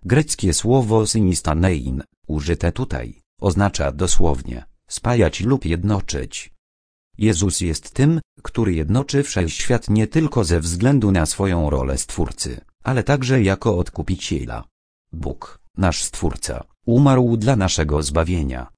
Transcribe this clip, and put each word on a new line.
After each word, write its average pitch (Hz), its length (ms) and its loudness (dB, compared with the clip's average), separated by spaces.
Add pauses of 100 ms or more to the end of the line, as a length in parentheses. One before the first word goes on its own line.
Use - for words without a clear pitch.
Greckie 101 500 2
słowo 110 520 2
synistanein, 82 960 0 (240)
użyte 76 460 -2
tutaj, 60 480 -8 (200)
oznacza 92 520 0
dosłownie 69 720 4 (240)
spajać 113 520 0
lub 127 240 0
jednoczyć. 87 920 -4 (640)
Jezus 101 420 2
jest 85 300 -4
tym, 151 300 2 (220)
który 104 320 -2
jednoczy 117 480 0
wszechświat 104 680 -2
nie 107 160 2
tylko 151 380 0
ze 85 160 0
względu 104 520 2
na 85 140 2
swoją 85 440 -2
rolę 67 280 -2
Stwórcy, - 600 -6 (220)
ale 131 200 -2
także 131 400 2
jako 95 360 2
Odkupiciela. 73 880 -4 (480)
Bóg, - 460 -10 (180)
nasz 95 260 0
Stwórca, - 640 -6 (220)
umarł 127 500 4
dla 113 200 2
naszego 78 460 0
zbawienia 73 760 -2